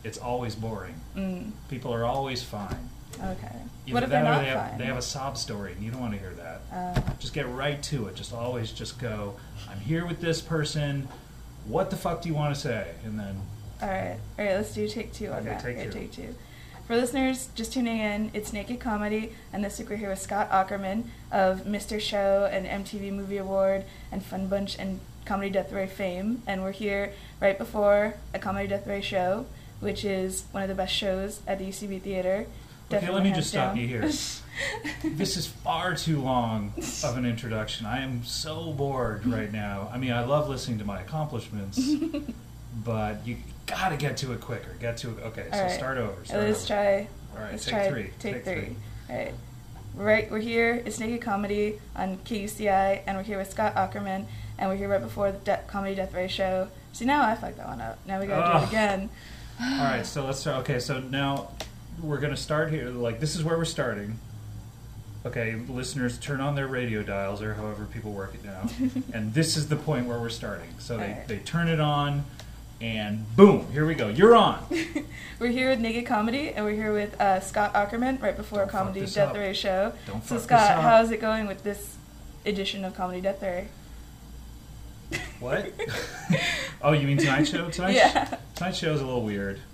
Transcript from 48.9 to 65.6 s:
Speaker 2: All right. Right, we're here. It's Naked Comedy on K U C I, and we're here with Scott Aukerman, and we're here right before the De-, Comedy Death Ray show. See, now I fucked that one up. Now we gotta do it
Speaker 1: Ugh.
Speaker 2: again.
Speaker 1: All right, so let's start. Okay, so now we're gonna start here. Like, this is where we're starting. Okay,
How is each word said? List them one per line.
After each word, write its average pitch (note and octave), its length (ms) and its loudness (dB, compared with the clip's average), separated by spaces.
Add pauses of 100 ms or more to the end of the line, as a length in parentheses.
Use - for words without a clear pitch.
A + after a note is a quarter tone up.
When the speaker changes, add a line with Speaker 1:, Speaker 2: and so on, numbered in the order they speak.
Speaker 2:
All A#2+ 60 -4
right. - 180 -4 (600)
Right, G#3+ 340 4
we're A3 80 0
here. A#3 480 4
It's A3 140 -6
Naked A#3 220 0
Comedy G#3 580 0 (160)
on F#3+ 280 -2
K G#3 180 -2
U G#3 60 -4
C G#3+ 200 0
I, G3 380 6
and G3 100 -2
we're G3 80 -4
here G#3 140 -2
with G3 120 -4
Scott G#3+ 240 2
Aukerman, G3 520 0 (320)
and F#2+ 120 2
we're F#2+ 60 0
here G2 120 -2
right G2+ 140 4
before A2+ 300 0
the G3 60 -6
De-, - 280 2
Comedy G3 300 -2
Death F#3+ 180 -4
Ray F#3 140 0
show. F#3+ 400 0 (240)
See, A#3 120 -6
now C4+ 240 6
I G#3+ 60 4
fucked - 240 -6
that - 80 -10
one A#2 140 -8
up. A2+ 260 -6
Now F#3+ 140 -2
we G3 60 -2
gotta F3 260 4
do D#3+ 60 8
it C#3+ 40 6
Speaker 1:
Ugh. - 60 2
Speaker 2:
again. G#3 420 2 (500)
Speaker 1:
All B3+ 240 2
right, B2+ 220 2
so C#3 180 -4
let's C3+ 140 -2
start. C3+ 220 -2
Okay, B2 180 0
so C3 220 -2
now C#3 500 -2 (520)
we're D3 180 0
gonna C#3 180 0
start D#3 320 2
here. C3 200 0
Like, A#2+ 300 0
this D3+ 160 0
is D#3+ 80 0
where E3 140 4
we're E3 80 2
starting. A2+ 520 -2 (1080)
Okay, A2+ 320 -2 (120)